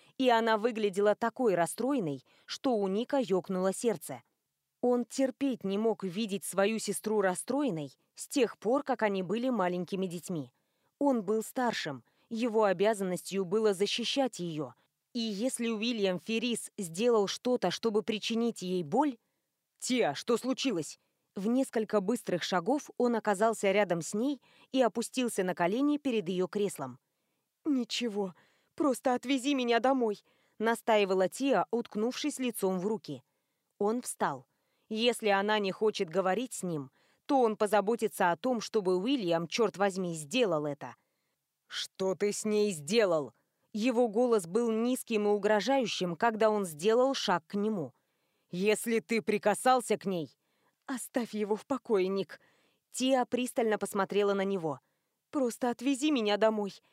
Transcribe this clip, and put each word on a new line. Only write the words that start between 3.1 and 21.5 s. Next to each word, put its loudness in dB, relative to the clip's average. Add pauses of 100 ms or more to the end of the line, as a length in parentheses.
екнуло 0
сердце. -4 (580)
Он 2
терпеть -2
не -2
мог 0
видеть -4
свою 0
сестру -2
расстроенной -2 (220)
с -14
тех 0
пор, 0
как -2
они 0
были -2
маленькими 0
детьми. -8 (480)
Он 2
был 0
старшим, -4 (260)
его 0
обязанностью 0
было 2
защищать -2
ее. -6 (400)
И -6
если -4
Уильям -2
Феррис -4
сделал 2
что-то, -2
чтобы -2
причинить -2
ей -2
боль 2 (640)
«Тиа, 0
что 0
случилось?» -4 (400)
В -4
несколько 0